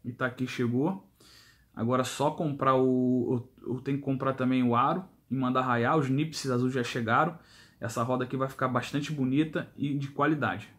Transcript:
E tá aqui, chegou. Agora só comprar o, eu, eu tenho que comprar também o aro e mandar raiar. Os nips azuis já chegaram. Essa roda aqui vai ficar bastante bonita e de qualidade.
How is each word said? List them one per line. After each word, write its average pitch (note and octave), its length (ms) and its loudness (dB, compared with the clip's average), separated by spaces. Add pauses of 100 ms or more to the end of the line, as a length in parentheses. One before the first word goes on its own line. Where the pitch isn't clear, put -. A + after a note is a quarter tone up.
E B2 80 -8
tá B2+ 140 -4
aqui, B2 200 -4
chegou. C3 600 -2 (680)
Agora B2+ 280 0
só C#3 280 0
comprar C#3+ 440 0
o, B2+ 720 2 (140)
eu, - 120 -4
eu C3 60 -6
tenho C#3 180 -2
que C#3+ 60 -8
comprar C3+ 300 -2
também B2+ 280 2
o A#2+ 120 4
aro D3+ 300 2 (260)
e A#2+ 40 0
mandar B2+ 280 0
raiar. B2 340 2
Os C3+ 120 2
nips C#3 420 -2
azuis B2+ 220 2
já B2+ 100 0
chegaram. C3 560 0 (420)
Essa A#2 220 -4
roda B2+ 220 0
aqui B2+ 120 -6
vai C3 120 0
ficar C3 200 -2
bastante C#3 440 -2
bonita D3+ 640 0
e C#3+ 200 -2
de C#3 120 -4
qualidade. C3+ 600 0 (100)